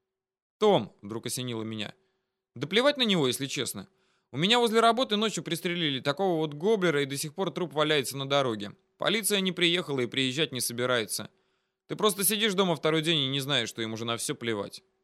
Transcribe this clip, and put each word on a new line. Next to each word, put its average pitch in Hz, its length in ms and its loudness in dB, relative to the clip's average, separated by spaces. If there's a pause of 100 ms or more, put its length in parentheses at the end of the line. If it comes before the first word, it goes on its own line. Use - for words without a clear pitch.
(600)
«Том», 180 420 4
вдруг 107 240 -10
осенило 120 380 -4
меня, 110 300 -8 (600)
да 131 120 -6
плевать 254 300 4
на 262 40 -2
него, 185 260 4
если 131 200 -2
честно. 110 400 -6 (440)
У 123 60 -8
меня 208 220 4
возле 226 200 4
работы 226 360 4
ночью 208 280 -2
пристрелили 165 560 -2
такого 165 380 0
вот 156 160 -2
гоблера, 170 480 2
и 143 40 0
до 139 120 -6
сих 147 160 -8
пор 190 180 -4
труп 160 220 -6
валяется 147 440 2
на 135 120 -6
дороге. 123 460 0 (220)
Полиция 202 420 0
не 190 120 0
приехала 170 500 0
и 120 40 2
приезжать 131 460 -2
не 127 100 -6
собирается. 120 680 -2 (580)
Ты 165 80 -8
просто 196 280 0
сидишь 208 300 2
дома 180 220 2
второй 156 260 2
день 160 180 2
и 135 80 0
не 139 120 -2
знаешь, 131 300 -2
что - 120 -8
им 110 120 -4
уже 113 120 -8
на 117 120 -2
всё 143 180 -4
плевать. 107 480 -4 (200)